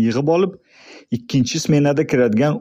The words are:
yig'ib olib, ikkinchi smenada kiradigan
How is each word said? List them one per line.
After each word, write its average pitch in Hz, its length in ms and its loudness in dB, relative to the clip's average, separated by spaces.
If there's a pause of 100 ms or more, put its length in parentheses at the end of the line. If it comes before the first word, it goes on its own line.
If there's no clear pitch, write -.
yig'ib 123 300 -2
olib, 190 180 0 (640)
ikkinchi - 480 -2
smenada 147 440 2
kiradigan 123 520 0